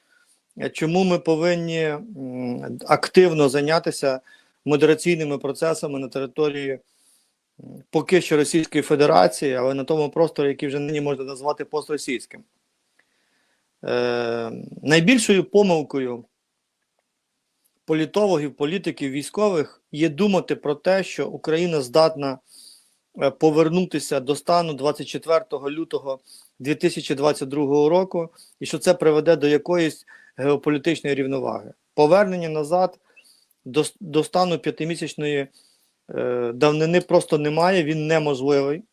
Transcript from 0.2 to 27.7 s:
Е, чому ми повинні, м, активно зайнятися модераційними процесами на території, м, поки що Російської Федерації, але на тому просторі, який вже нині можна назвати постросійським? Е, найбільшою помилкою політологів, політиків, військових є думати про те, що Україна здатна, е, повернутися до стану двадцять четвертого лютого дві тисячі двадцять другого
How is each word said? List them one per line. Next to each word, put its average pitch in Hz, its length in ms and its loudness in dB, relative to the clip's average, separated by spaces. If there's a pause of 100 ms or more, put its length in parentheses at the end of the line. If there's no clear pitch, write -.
Е, 135 120 -6
чому 170 340 0
ми 180 140 2
повинні, 165 640 0
м, 131 1040 -8
активно 156 640 4
зайнятися 143 720 0 (440)
модераційними 151 760 2
процесами 147 600 -4
на 135 100 -8
території, 139 600 -4
м, 131 80 -6 (1120)
поки 160 300 2
що 156 160 0
Російської 147 460 0
Федерації, 151 720 4
але 127 200 0
на 135 100 -4
тому 151 260 -2
просторі, 151 380 0
який 139 200 -4
вже 139 100 -4
нині 147 220 -4
можна 143 240 -4
назвати 139 400 -6
постросійським? 143 800 -8 (1400)
Е, 120 680 -4 (300)
найбільшою 175 640 4
помилкою 143 800 0 (1600)
політологів, 156 720 0
політиків, 151 540 -4
військових 156 720 -4 (100)
є 156 160 0
думати 160 480 0
про 147 180 -4
те, 185 300 0
що 143 240 -6
Україна 160 520 -2
здатна, 143 580 0 (840)
е, 139 80 2
повернутися 160 920 0
до 135 160 -4
стану 170 380 0
двадцять 139 320 -4
четвертого 147 640 -4
лютого 143 480 -8 (400)
дві 139 160 -4
тисячі 160 400 -2
двадцять 143 340 -2
другого 143 400 2